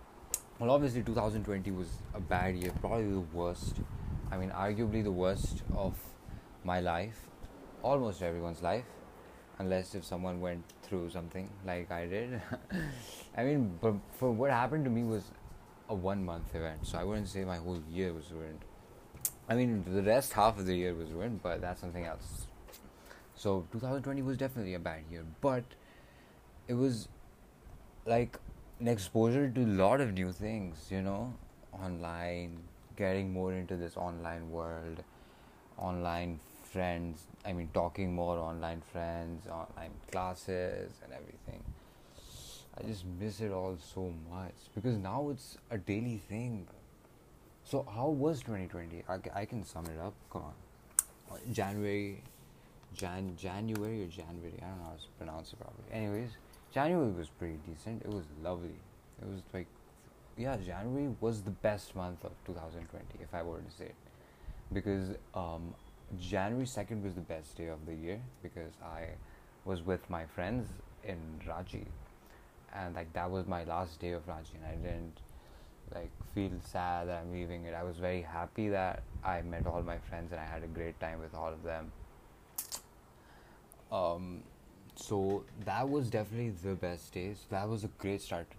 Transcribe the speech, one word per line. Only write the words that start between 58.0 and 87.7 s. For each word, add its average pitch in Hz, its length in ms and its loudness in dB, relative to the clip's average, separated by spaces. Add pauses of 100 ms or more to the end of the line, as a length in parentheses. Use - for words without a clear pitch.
It - 60 -6
was 101 160 -2 (180)
lovely. 87 380 -2 (400)
It 101 80 -6
was 95 140 -6 (100)
like, 90 140 -4 (720)
yeah, 127 180 0
January 110 640 0
was 110 220 2
the 98 80 0
best - 440 2
month 90 300 -2
of 90 80 -6 (140)
two 92 80 -4
thousand 82 320 -6
twenty, - 340 -10
if 87 140 -8
I 85 80 -2
were 85 160 -4
to 82 120 -10
say 87 160 -12
it. - 80 -12 (800)
Because, 98 380 2 (240)
um, 85 400 -4 (440)
January 101 480 2
second 104 380 -2
was 95 80 0
the 90 80 -2
best 80 380 -6
day 82 80 -4
of 78 180 -4
the 82 100 -6
year, 85 240 -2 (240)
because 85 300 -8 (100)
I 82 260 -6 (580)
was 92 160 0
with 90 260 2
my 82 160 -2
friends 110 440 0 (360)
in 95 140 -4 (280)
Ranchi. 92 380 -4 (920)
And, 90 200 -4
like, 85 180 -6
that 90 180 0
was 92 160 0
my 87 180 0
last 82 360 -2
day 87 120 0
of 85 140 -4
Ranchi, 80 280 -8
and 80 100 -12
I 78 120 -4
didn't, 85 440 -4 (760)
like, 85 160 -6 (240)
feel 98 160 2 (200)
sad 87 380 0
that 85 140 -2
I'm 87 100 -4
leaving 87 320 -4
it. 85 100 -4
I 82 80 -4
was 90 140 -2
very 90 240 2
happy 85 480 0
that 92 340 4 (220)
I 90 160 2
met 85 260 0
all 87 160 2
my 85 140 -2
friends 85 360 -6
and 80 80 -4
I 80 40 -6
had 82 180 -6
a 82 40 -6
great 82 340 -4
time 82 200 -2
with 80 140 -8
all 80 160 -2
of 80 120 -8
them. 82 280 -4 (2000)
Um, 90 520 2 (520)
so 98 500 2 (200)
that 110 240 2
was 139 220 2
definitely 113 400 0
the 95 240 0
best 87 400 -2
day. 95 180 -2
So - 180 -12
that 101 180 0
was 110 160 0